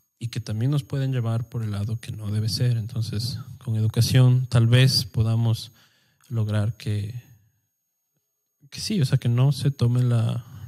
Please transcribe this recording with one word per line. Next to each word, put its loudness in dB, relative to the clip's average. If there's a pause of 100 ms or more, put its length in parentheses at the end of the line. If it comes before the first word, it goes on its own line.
(200)
y -8
que -8
también -2
nos -2
pueden -4
llevar -2
por -6
el -6
lado -4
que -12
no -8
debe -2
ser. 0
Entonces, -6 (180)
con -6
educación 4
tal 4
vez 6
podamos 0 (560)
lograr -2
que, -6 (1500)
que -16
sí, -2
o 4
sea, 0
que -2
no 2
se 0
tome 0
la, 0 (220)